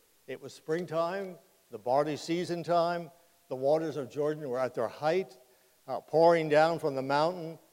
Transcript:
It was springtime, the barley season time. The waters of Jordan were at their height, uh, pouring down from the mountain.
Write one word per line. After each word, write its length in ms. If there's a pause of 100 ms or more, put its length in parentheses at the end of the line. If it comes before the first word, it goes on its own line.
(280)
It 140
was 120
springtime, 840 (340)
the 80
barley 380
season 460
time. 480 (360)
The 80
waters 420
of 120
Jordan 400
were 100
at 140
their 140
height, 500 (500)
uh, 140
pouring 480
down 300
from 160
the 60
mountain. 560 (160)